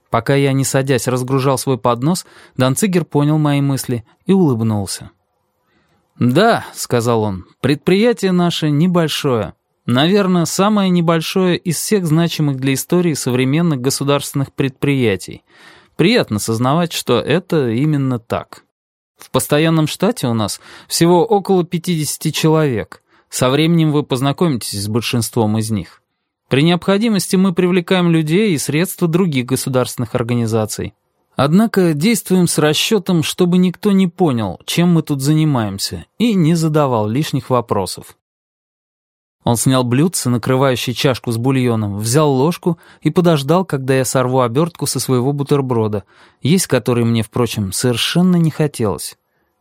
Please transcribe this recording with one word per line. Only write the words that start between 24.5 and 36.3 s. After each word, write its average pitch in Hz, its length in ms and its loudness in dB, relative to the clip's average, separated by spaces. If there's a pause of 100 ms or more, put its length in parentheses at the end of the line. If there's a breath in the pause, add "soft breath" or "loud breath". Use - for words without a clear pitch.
с 101 60 -6
большинством 113 680 0
из 110 140 -2
них. 98 320 -8 (480)
При 139 140 2
необходимости 196 720 0
мы 185 180 2
привлекаем 180 560 0
людей 165 420 2
и 147 60 0
средства 165 500 -2
других 160 380 0
государственных 127 680 -2
организаций. 113 800 -2 (420)
Однако 175 600 2
действуем 185 520 0
с - 120 -2
расчётом, 165 640 0
чтобы 180 340 0
никто 185 340 0
не 190 160 4
понял, 123 600 -2
чем 175 260 2
мы 165 80 4
тут 143 220 -4
занимаемся, 127 800 -2 (140)
и 226 160 2